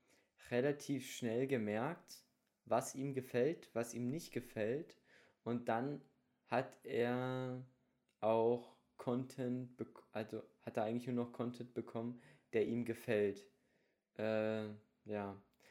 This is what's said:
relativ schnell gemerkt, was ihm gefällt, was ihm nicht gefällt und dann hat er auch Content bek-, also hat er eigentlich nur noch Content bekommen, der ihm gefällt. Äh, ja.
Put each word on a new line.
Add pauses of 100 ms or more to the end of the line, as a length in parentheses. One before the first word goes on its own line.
(520)
relativ
schnell
gemerkt, (420)
was
ihm
gefällt,
was
ihm
nicht
gefällt (460)
und
dann (460)
hat
er (580)
auch (220)
Content
bek-,
also (180)
hat
er
eigentlich
nur
noch
Content
bekommen, (320)
der
ihm
gefällt. (720)
Äh, (380)
ja. (360)